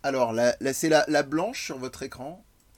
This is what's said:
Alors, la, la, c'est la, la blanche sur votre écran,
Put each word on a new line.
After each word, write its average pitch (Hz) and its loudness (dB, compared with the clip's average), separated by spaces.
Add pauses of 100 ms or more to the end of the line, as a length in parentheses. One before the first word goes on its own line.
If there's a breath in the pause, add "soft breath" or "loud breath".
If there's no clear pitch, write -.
Alors, 127 2
la, 120 4
la, 131 -2
c'est 160 0
la, 156 6
la 147 2
blanche 160 -4
sur 147 -8
votre 127 -10
écran, 135 -14 (340)